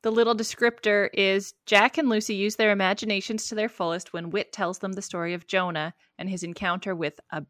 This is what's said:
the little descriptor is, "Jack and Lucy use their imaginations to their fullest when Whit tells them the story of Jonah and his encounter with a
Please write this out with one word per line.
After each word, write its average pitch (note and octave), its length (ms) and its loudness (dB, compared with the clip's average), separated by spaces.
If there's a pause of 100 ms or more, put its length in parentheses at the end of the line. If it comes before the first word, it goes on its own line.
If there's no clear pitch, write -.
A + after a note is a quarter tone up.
the A3 100 0
little A3+ 240 4
descriptor G#3+ 760 2
is, G3 400 2 (100)
"Jack G#3+ 320 6
and D4 140 2
Lucy G#3+ 240 0
use G3+ 220 0
their A3 160 4
imaginations G3+ 760 -2
to A3+ 60 -8
their G#3+ 160 -2
fullest F3 420 -6
when E3+ 180 -8
Whit G3 220 -4
tells F#3 280 -4
them F#3+ 120 -6
the F#3+ 100 -8
story E3+ 300 -6
of F3 140 -10
Jonah E3+ 480 -2 (240)
and F#3 100 -8
his F3+ 140 -6
encounter F3+ 520 -4
with E3 240 -6 (140)
a D#3 180 -6